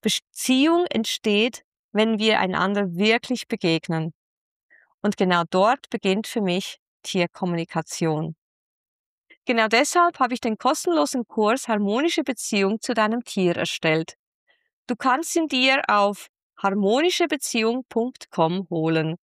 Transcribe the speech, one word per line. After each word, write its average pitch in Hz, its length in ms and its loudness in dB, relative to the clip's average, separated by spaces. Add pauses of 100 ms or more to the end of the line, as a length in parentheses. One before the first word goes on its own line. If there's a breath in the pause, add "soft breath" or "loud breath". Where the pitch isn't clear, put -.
Beziehung 294 840 0
entsteht, 220 760 -2 (300)
wenn 220 260 2
wir 214 220 2
einander 185 540 -2
wirklich 220 540 0
begegnen. 165 640 -2 (880 soft breath)
Und 208 160 -2
genau 180 340 2
dort 214 400 2
beginnt 202 360 -2
für 226 160 -4
mich 185 360 -4 (240)
Tierkommunikation. 165 1300 -4 (1080 soft breath)
Genau 226 220 0
deshalb 294 500 2
habe 254 160 0
ich 233 60 -8
den 220 180 -4
kostenlosen 294 680 0
Kurs 220 420 0
Harmonische 233 540 0
Beziehung 214 580 -2
zu - 120 -6
deinem 226 320 0
Tier 180 320 0
erstellt. 160 580 -2 (720)
Du 247 100 -4
kannst 269 400 0
ihn 320 120 0
dir 262 400 2
auf 208 400 2 (300)
harmonische 226 680 2
Beziehung 240 600 -2
Punkt 240 420 -6
com 175 380 0
holen. 160 540 -2